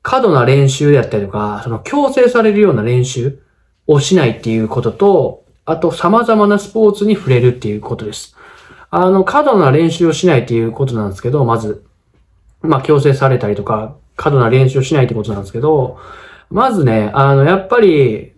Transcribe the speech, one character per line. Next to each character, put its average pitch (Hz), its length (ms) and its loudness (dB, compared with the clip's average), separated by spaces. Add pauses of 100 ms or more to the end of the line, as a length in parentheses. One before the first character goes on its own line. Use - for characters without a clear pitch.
過 262 200 -2
度 208 100 2
な 127 140 2
練 135 240 4
習 143 220 0
で 139 80 6
あ 117 40 0
っ - 60 -6
た 110 80 -4
り 101 80 -4
と 95 60 -12
か、 104 320 -6
そ 123 60 -8
の、 117 100 -6
強 277 320 -2
制 254 180 2
さ 240 120 0
れ 214 100 2
る 202 80 0
よ 196 120 4
う - 20 0
な 110 100 -2
練 123 220 0
習 131 340 -6 (480)
を 147 120 4
し 185 160 0
な 151 100 4
い 113 60 0
っ 104 100 -10
て 117 80 -6
い 113 80 -2
う 110 100 -2
こ 117 140 -4
と 110 100 -4
と、 - 540 0 (200)
あ 165 120 -2
と、 165 140 -2
様 214 320 0
々 214 240 2
な 202 120 2
ス - 100 -10
ポ 220 180 2
ー 202 80 2
ツ 202 100 -4
に 214 100 2
触 - 140 -8
れ 123 100 4
る 123 160 2
っ - 40 -16
て 113 80 -8
い 107 100 -6
う 104 40 -10
こ 113 140 -8
と 110 100 -12
で 107 80 -10
す。 - 220 -18 (560)
あ 180 180 2
の、 190 140 2
過 277 200 0
度 254 140 2
な 143 140 4
練 160 180 2
習 170 180 0
を 156 60 0
し 185 140 -2
な 156 80 4
い 117 60 2
っ - 40 -8
て 123 80 -6
い 113 100 0
う 113 80 -4
こ 139 140 -4
と 123 100 -4
な 107 100 -4
ん 101 40 -6
で 95 60 -10
す - 60 -18
け 120 100 -4
ど、 143 140 0
ま 117 120 -2
ず、 107 260 -8 (800)
ま 156 160 0
あ、 131 40 -2
強 147 180 2
制 135 140 2
さ 135 160 0
れ 123 100 0
た 104 100 -4
り 104 60 -2
と 101 80 -8
か、 110 320 -6 (200)
過 147 160 -4
度 139 80 2
な 113 100 2
練 131 200 2
習 135 100 -2
を 127 40 -2
し - 100 -2
な 143 80 2
い 123 40 4
っ - 20 -8
て 117 60 -6
こ 107 100 -6
と 113 80 -8
な 101 60 -6
ん 98 40 -8
で 95 60 -12
す - 60 -18
け 113 60 -6
ど、 143 380 0 (520)
ま 240 220 0
ず 185 120 0
ね、 110 300 0
あ 139 220 2
の、 135 80 4
や 175 140 2
っ 190 100 -8
ぱ 240 140 2
り 143 560 2